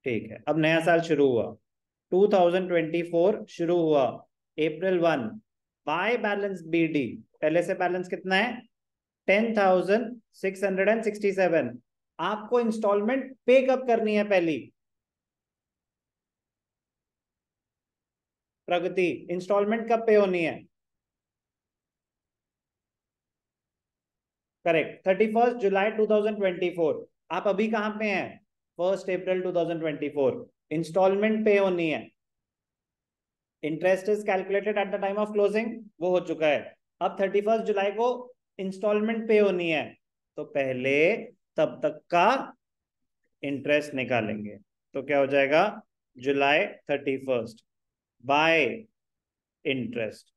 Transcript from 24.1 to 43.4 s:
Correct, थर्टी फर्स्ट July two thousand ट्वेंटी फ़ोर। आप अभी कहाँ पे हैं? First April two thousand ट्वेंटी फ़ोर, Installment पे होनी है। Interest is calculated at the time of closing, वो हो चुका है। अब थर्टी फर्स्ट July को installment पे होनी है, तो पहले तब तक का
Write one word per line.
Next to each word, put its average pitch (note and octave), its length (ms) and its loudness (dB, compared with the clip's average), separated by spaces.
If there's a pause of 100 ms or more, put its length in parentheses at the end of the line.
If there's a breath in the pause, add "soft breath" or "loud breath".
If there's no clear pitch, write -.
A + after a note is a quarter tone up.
Correct, D#3+ 420 -2
थर्टी F#3+ 260 2
फर्स्ट A#3+ 240 2
July G3 340 0
two G#3+ 160 0
thousand G#3+ 300 2
ट्वेंटी F3+ 380 -2
फ़ोर। D#3 320 -2 (240)
आप F#3 160 -2
अभी A3 240 0
कहाँ G#3 280 -4
पे G#3+ 120 -2
हैं? D#3 280 -4 (400)
First F#3 300 -2
April F#3 320 -2
two F3+ 120 -4
thousand E3+ 260 0
ट्वेंटी D3 300 -4
फ़ोर, C#3 400 -2 (220)
Installment F#3+ 760 2
पे G3+ 120 6
होनी F3+ 320 0
है। A#2 200 -6 (1500)
Interest F3 460 0
is G#3 180 0
calculated G3 540 -2
at G3 100 -2
the G3+ 100 -4
time G3 220 -2
of G#3 100 -4
closing, G#3 340 2 (340)
वो F3+ 80 0
हो F3+ 180 4
चुका D#3 200 0
है। C3 140 2 (400)
अब F#3 180 -2
थर्टी G3 220 0
फर्स्ट G#3+ 240 0
July G3+ 260 0
को A3+ 160 -2 (520)
installment G#3 680 -2
पे G#3+ 120 4
होनी F3+ 300 2
है, D3 140 0 (540)
तो D3+ 60 -8 (120)
पहले C3+ 400 0 (600)
तब D#3 260 -2
तक D3+ 180 -4 (100)
का G3+ 440 2 (880)